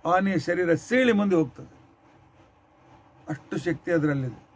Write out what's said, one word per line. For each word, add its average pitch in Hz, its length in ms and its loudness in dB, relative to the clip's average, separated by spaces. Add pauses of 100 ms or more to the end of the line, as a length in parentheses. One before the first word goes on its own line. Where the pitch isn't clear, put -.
(140)
ಆನೆಯ 190 240 2
ಶರೀರ 175 360 0
ಸೀಳಿ 247 380 2
ಮುಂದೆ 202 240 2
ಹೋಗ್ತದೆ, - 360 -2 (1600)
ಅಷ್ಟು - 300 -10
ಶಕ್ತಿ 165 320 -6
ಅದರಲ್ಲಿದೆ. 143 640 -2